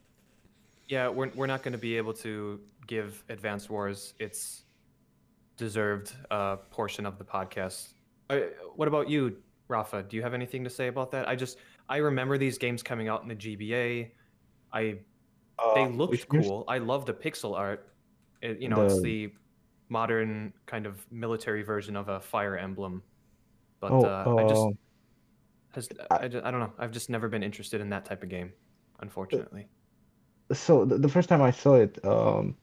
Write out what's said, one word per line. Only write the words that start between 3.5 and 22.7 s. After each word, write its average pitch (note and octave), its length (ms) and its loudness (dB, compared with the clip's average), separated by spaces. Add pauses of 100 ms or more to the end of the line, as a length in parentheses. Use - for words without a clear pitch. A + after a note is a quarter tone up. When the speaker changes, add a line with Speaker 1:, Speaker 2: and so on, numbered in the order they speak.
Speaker 1:
Wars G2+ 520 -6
its - 460 -10 (920)
deserved, G#2 560 -2 (160)
uh, G2 280 -2
portion G#2 500 -6
of F#2+ 100 -10
the G2 60 -14
podcast. F#2+ 720 -6 (360)
Uh, C#3 120 2 (340)
what D3+ 120 0
about D3 220 2
you, C3+ 280 2 (320)
Rafa? G#2+ 340 -2
Do G2+ 140 -8
you A2+ 60 -4
have A#2+ 100 -4
anything B2+ 320 -6
to B2 40 -6
say B2+ 180 -4
about B2+ 240 -4
that? C3 160 -4
I C3 80 0
just, B2 220 -6 (300)
I C3+ 100 -2
remember C#3 400 2
these C3 200 0
games A#2+ 260 -2
coming A2+ 240 -4
out A2 160 -2
in A#2 60 -12
the A2+ 60 -8
G G#2+ 200 -10
B G#2+ 180 -6
A. A#2+ 380 -2 (600)
I, A2 260 -2 (720)
they A2 100 6
Speaker 2:
Uh, C3 40 0
Speaker 1:
looked B2+ 240 0
Speaker 2:
which - 180 -2
games? D3+ 180 4
Speaker 1:
cool. G2+ 200 -4
I B2+ 120 0
love B2+ 260 -2
the A2+ 80 -2
pixel - 440 -6
art. G2 300 -4 (540)
It, A#2 180 -6
you B2+ 80 -6
know, G#2+ 180 4
it's G2 160 4
Speaker 2:
The G#2+ 260 -2
Speaker 1:
the G2+ 40 -12 (580)
modern A2+ 640 0 (120)
kind A2 200 -8
of G2+ 260 -12
military A2+ 500 -4
version G#2 340 -4
of G2+ 140 -6
a F#2+ 100 -4
Fire G2+ 380 -2
Emblem. F#2+ 460 -6 (760)